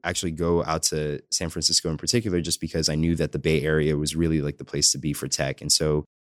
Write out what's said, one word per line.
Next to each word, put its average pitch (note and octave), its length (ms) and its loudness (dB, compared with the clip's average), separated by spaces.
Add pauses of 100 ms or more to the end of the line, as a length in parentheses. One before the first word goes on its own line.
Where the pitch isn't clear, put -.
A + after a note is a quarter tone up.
actually F2+ 280 -2
go E2+ 320 2
out D#2+ 200 0
to D2+ 380 -2 (100)
San E2 180 -2
Francisco - 420 0
in D#2 60 -2
particular, F#2 440 0
just E2 180 -2
because E2 300 -2
I D2+ 60 0
knew E2 220 2
that D#2 160 -2
the D2 60 -2
Bay D#2 220 2
Area D#2 340 2
was D2+ 200 -2
really, D#2+ 260 2
like, C#2+ 160 -4
the C#2 80 -14
place - 280 0
to C#2 40 -4
be D2 160 -2
for - 140 -6
tech. C#2 340 -4
And D2 100 -2
so D2+ 340 2 (160)